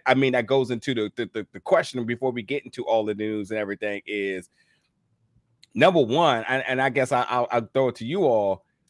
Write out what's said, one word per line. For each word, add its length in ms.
I 80
mean, 200
that 120
goes 260
into 220
the, 220
the, 180
the, 200
the 60
question 460
before 260
we 120
get 200
into 220
all 180
the 120
news 360
and 80
everything 460
is, 440
number 280
one, 460
and, 200
and 140
I 80
guess 220
I, 120
I'll, 280
I'll 220
throw 160
it 60
to 100
you 200
all, 380